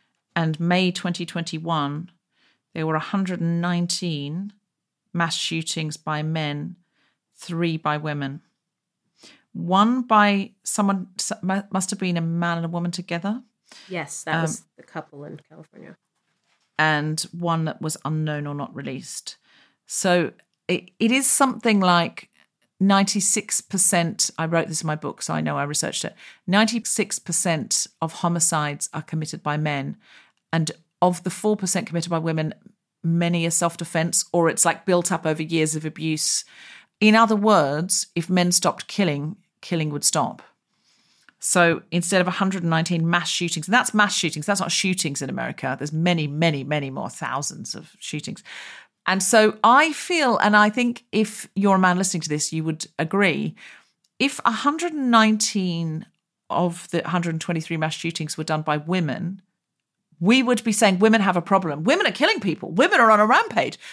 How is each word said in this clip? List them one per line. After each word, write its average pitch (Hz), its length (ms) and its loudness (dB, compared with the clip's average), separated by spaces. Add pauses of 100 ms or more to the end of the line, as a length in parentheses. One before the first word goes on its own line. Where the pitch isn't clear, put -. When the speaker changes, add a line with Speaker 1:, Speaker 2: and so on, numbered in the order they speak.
(340)
Speaker 1:
and 160 240 0
May 180 320 2
twenty 175 340 -4
twenty-one, 160 840 -4 (640)
there 160 140 -2
were 156 80 0
a 160 180 -4
hundred 185 260 -2
and 170 200 0
nineteen 175 920 -4 (600)
mass 165 240 -2
shootings 160 600 -6
by 151 280 -6
men, 156 500 -4 (640)
three 170 400 -2
by 151 200 -2
women. 147 440 -6 (1120)
One 202 500 2
by 208 500 4 (120)
someone, 196 440 0 (100)
s-, - 220 -6
mu-, 190 300 -2
must 185 200 -2
have 190 100 -6
been 180 160 0
a 170 40 0
man 170 380 0
and 165 80 -4
a - 20 -4
woman 170 220 -4
together. 180 520 -6 (460)
Speaker 2:
Yes, 175 360 -8
that 160 120 -2
Speaker 1:
Um, 165 60 0
Speaker 2:
was 156 200 -4 (140)
the - 60 -20
couple 147 420 -14
in 147 140 -16 (100)
California. - 480 -20 (840)
Speaker 1:
And 156 420 2 (120)
one 170 340 0
that - 160 -6
was 156 220 -4
unknown 151 420 -2
or 143 80 -6
not 143 200 -10
released. 135 640 -12 (500)
So 180 460 2 (360)
it, 180 300 -2
it 226 120 4
is 262 200 2
something 226 500 2
like 175 480 0 (520)
ninety-six 196 800 2
percent, - 800 0
I 160 80 -2
wrote 165 220 0
this 156 140 -6
in 165 40 -6
my 151 80 -2
book, - 280 -10
so 160 120 -4
I 160 60 -2
know 151 180 -2
I 143 60 -2
researched - 400 -4
it, - 100 -8 (320)
ninety-six 214 720 0
percent - 680 -2 (120)
of 160 140 -4
homicides 165 800 -2
are 156 80 -6
committed 156 400 -6
by 147 140 -2
men. 147 400 -2 (560)
And 160 180 0 (320)
of 180 220 2
the 185 60 -2
four 214 260 0
percent 185 320 -2
committed 165 220 -4
by 165 80 0
women, 160 360 -2 (480)
many 170 440 2
are 165 40 2
self-defense, 165 840 -2
or 170 160 4
it's, - 160 2
like, 165 220 0
built 175 260 2
up 170 140 -2
over 160 160 -2
years 156 340 0
of 156 80 -6
abuse. 156 600 -2 (560)
In 214 140 8
other 220 220 6
words, 180 800 2
if 170 160 -4
men 180 220 4
stopped - 360 0
killing, 151 480 -2 (240)
killing 156 300 -4
would 147 140 -6
stop. - 380 -2 (1000)
So 170 420 2 (100)
instead 175 280 2
of 175 80 2
a 180 40 -4
hundred 190 300 -2
and 170 80 0
nineteen 165 380 0
mass 170 200 0
shootings, 170 380 -4
and 190 80 0
that's 247 200 2
mass 208 200 4
shootings, 151 320 -2
that's 196 140 0
not 160 120 -2
shootings 180 500 -2
in 135 80 -6
America. 127 480 -4
There's 147 140 -6
many, 160 340 2
many, 147 380 0
many 147 260 -4
more 131 180 -8
thousands - 680 -8
of - 240 -16
shootings. - 440 -10 (640)
And 190 160 0
so 214 420 6
I 285 300 6
feel, 294 440 0
and 208 160 4
I 208 140 8
think 240 440 -2
if 214 420 -2
you're 196 220 4
a - 20 4
man 185 180 4
listening 185 260 -2
to 156 60 -8
this, 151 240 -2
you 160 120 -4
would 156 220 -4 (120)
agree, 160 560 0 (640)
if 277 260 0
a 233 60 4
hundred 311 420 -2
and 269 200 0
nineteen 185 920 2 (440)
of 175 400 -2
the 170 180 -2
hundred 170 220 0
and 160 100 -2
twenty-three 165 360 -4
mass 156 180 -2
shootings 165 420 -6
were 160 80 -6
done 156 180 -2
by 151 140 0
women, 165 640 -4 (800)
we 240 220 4
would 233 220 2
be 226 80 0
saying 196 260 4
women 220 220 6
have 190 160 2
a 175 40 0
problem. 165 440 0
Women 330 240 2
are 196 40 -2
killing 339 280 0
people. - 320 -4
Women 285 280 4
are 220 120 8
on 208 80 6
a 214 60 6
rampage. 240 520 2 (140)